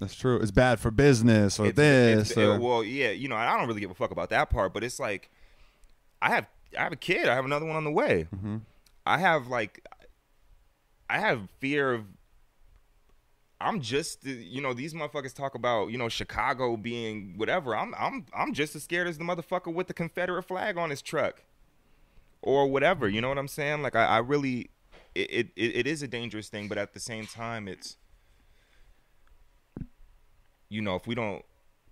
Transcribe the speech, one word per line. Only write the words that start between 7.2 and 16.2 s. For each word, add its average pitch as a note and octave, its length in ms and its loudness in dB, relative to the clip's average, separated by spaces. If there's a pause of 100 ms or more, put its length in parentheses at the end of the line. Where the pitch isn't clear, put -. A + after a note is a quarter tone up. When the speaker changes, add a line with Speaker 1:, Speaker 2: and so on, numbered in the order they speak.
Speaker 2:
I A#2+ 60 6
have C3 100 0
another D3 220 -2
one D#3 100 -4
on D#3 80 -4
the D3 80 -2
way. D3+ 420 2
Speaker 1:
Mm-hmm. G#2 220 -6 (500)
Speaker 2:
I A#2 120 4
have, D#3+ 300 2
like, A#2 380 -6 (1200)
I C3+ 100 0
have C#3 280 -2 (120)
fear C3+ 320 0
of, A2 140 -4 (1500)
I'm E3+ 200 -2
just, C3+ 460 -6
uh, C3+ 40 -8
you A#2+ 300 -12
know, C3+ 140 -4
these D3+ 200 -10
motherfuckers D3 400 -8
talk C#3 200 -8
about, A#2 380 0
you A#2+ 60 -6
know, A#2 100 -2
Chicago A#2+ 680 -2